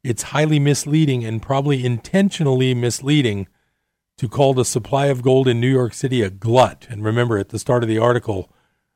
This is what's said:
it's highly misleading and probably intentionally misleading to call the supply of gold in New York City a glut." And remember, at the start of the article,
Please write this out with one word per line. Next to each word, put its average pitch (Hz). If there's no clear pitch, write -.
it's 123
highly 151
misleading 143
and 110
probably 139
intentionally 131
misleading 120
to 123
call 135
the 127
supply 135
of 131
gold 131
in 117
New 131
York 127
City 127
a 95
glut." 113
And 104
remember, 113
at 98
the 110
start 120
of 113
the 110
article, 117